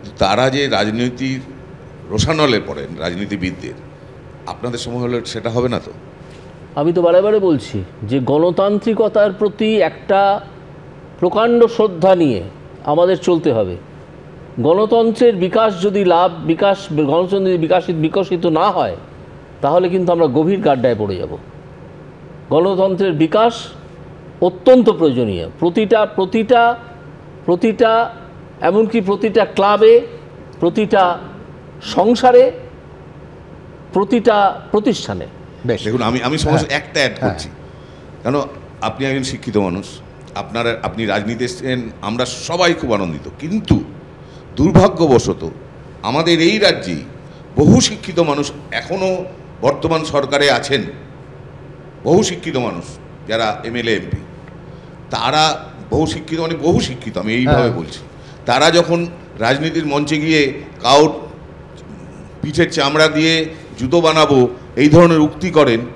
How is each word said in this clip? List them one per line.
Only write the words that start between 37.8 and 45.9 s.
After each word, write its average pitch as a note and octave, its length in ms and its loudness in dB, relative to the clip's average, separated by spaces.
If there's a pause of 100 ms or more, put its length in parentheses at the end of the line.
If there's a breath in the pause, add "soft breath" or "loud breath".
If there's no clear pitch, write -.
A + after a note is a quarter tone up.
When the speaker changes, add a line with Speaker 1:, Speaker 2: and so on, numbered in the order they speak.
Speaker 1:
কেন C3 120 -2 (460)
আপনি A2 240 -6
একজন C3+ 180 -2
শিক্ষিত A#2+ 340 -4
মানুষ, F#2+ 280 -2 (500)
আপনারা, A2+ 480 -4
আপনি A2+ 220 -4
রাজনীতি G#2+ 400 -2
এসেছেন, B2+ 360 -6 (200)
আমরা A2+ 240 -4
সবাই E3+ 480 -2
খুব C3 200 -4
আনন্দিত, E2+ 360 -4 (100)
কিন্তু D#3+ 440 -2 (720 loud breath)
দুর্ভাগ্যবশত D3 920 4 (520)